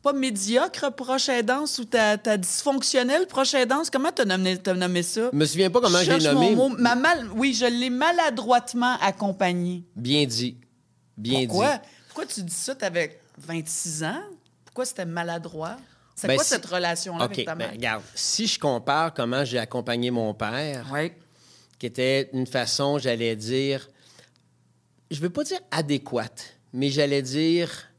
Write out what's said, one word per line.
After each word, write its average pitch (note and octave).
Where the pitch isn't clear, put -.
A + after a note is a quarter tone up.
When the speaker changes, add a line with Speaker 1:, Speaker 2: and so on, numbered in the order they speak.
Speaker 1:
pas C#4+
médiocre C4
proche C4
aidance B3+
ou A#3+
ta, G#3+
ta G#3+
dysfonctionnelle C4+
proche C4+
aidance, C4+
comment C#4
t'as B3
nommé, F#3
t'as F#3
nommé F3+
ça ? A3
Speaker 2:
Je C#3+
me D3+
souviens F3
pas A#3+
comment F3
je -
l'ai G#3
Speaker 1:
Cherche D3
mon -
Speaker 2:
nommé. A3+
Speaker 1:
mot. C4
Ma A#3+
mal-, C4+
oui, B3+
je A#3+
l'ai A#3+
maladroitement B3
accompagnée. F3+
Speaker 2:
Bien C3+
dit. A#2+
Bien B2
Speaker 1:
Pourquoi ? A3+
Speaker 2:
dit. -
Speaker 1:
Pourquoi E4+
tu G3+
dis E3+
ça ? -
T'avais E3+
vingt-six D#3+
ans ? A3
Pourquoi -
c'était F#3+
maladroit ? E3+
C'est -
Speaker 2:
Ben, C3
Speaker 1:
quoi F#3+
Speaker 2:
si -
Speaker 1:
cette A#3
relation-là E3+
Speaker 2:
Ok, A2
Speaker 1:
avec A#2
ta D#3+
Speaker 2:
ben, E3
Speaker 1:
mère ? -
Speaker 2:
regarde, A2
si -
je -
compare D3
comment B2+
j'ai B2
accompagné A#2+
mon A2
père, B2
Speaker 1:
Oui. D#3
Speaker 2:
qui B2+
était C3+
une B2+
façon, C#3
j'allais A#2
dire, C3+
je D3
veux F3
pas D4
dire F4+
adéquate, C#3
mais C3+
j'allais C#3+
dire D#3+